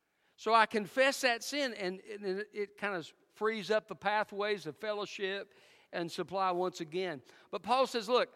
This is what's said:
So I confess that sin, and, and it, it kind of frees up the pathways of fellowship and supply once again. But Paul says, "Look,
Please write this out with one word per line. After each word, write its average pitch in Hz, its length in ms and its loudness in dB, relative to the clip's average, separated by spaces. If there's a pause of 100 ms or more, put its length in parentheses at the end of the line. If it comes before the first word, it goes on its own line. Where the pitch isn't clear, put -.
(360)
So 220 180 2
I 220 120 8
confess 262 560 2
that 233 200 2
sin, 269 320 -2
and, 190 260 -4 (120)
and 202 280 -4
it, 208 120 -8
it 202 260 -6
kind 202 160 -2
of 165 180 -8 (220)
frees 214 360 -2
up 214 180 0
the 185 60 -8
pathways 202 720 -2
of 147 100 -8
fellowship 202 760 -6 (400)
and 170 180 -2
supply 185 400 0
once 180 300 0
again. 165 400 -4 (300)
But 196 120 -6
Paul 247 240 4
says, 214 220 -2
"Look, 233 280 4